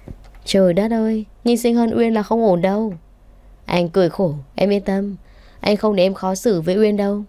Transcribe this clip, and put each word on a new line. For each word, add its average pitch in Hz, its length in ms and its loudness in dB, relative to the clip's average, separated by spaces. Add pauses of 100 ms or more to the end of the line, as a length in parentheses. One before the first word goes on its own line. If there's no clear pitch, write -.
(440)
"Trời 190 300 4
đất 208 180 0
ơi, 220 320 -2 (200)
nhưng 240 120 2
xinh 240 200 0
hơn 233 220 0
Uyên 226 160 2
là 214 80 0
không 226 220 0
ổn 175 180 2
đâu." 202 320 -2 (680)
Anh 175 240 0
cười 170 220 2
khổ, 170 240 -2 (200)
"Em 202 160 0
yên 202 120 0
tâm, 196 340 -4 (440)
anh 208 160 0
không 208 200 -2
để 180 60 2
em 190 120 0
khó 185 200 -4
xử 190 260 0
với 180 180 -2
Uyên 214 180 2
đâu." 202 320 -2